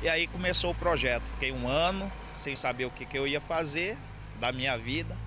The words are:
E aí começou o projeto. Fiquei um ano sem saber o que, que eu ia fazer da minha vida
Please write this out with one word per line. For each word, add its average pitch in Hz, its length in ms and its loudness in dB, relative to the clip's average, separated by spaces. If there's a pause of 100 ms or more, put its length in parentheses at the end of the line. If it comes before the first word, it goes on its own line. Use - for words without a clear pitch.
E 165 60 4
aí 165 180 4
começou 180 440 2
o 170 40 0
projeto. 135 480 4 (100)
Fiquei 131 180 0
um 123 160 -2
ano 185 440 2 (200)
sem - 240 -4
saber 127 300 0
o 123 60 -4
que, 127 140 -10
que 135 120 -4
eu 139 100 2
ia 143 140 2
fazer 165 560 0 (420)
da 120 120 2
minha 131 260 0
vida 117 500 -2